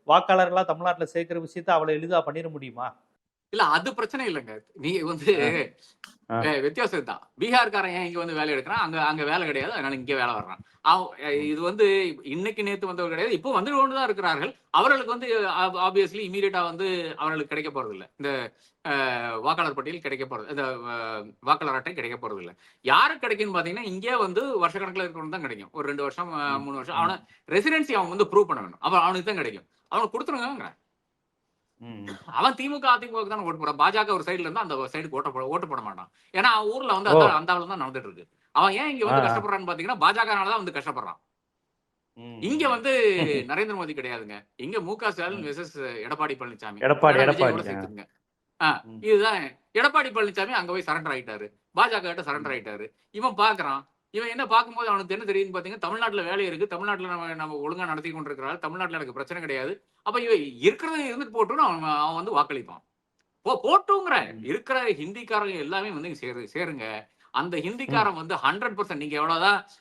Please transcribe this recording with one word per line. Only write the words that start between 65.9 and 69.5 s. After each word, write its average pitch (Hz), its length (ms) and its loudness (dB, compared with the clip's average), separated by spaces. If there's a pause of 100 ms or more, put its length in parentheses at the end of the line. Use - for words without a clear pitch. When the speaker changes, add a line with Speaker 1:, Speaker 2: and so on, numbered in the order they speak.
Speaker 2:
வந்து 160 180 -8
இங்க 170 120 -10
சேரு-, 120 340 -10
சேருங்க. 151 320 -6 (440)
அந்த 170 260 -2
Speaker 1:
ம். 156 40 -2
Speaker 2:
ஹிந்திக்காரன் 220 540 0
வந்து 165 200 -4
ஹண்ட்ரட் 190 420 0
பர்சன்ட் 185 260 -4
நீங்க 147 140 -4
எவ்வளவுதான் 170 500 2 (140)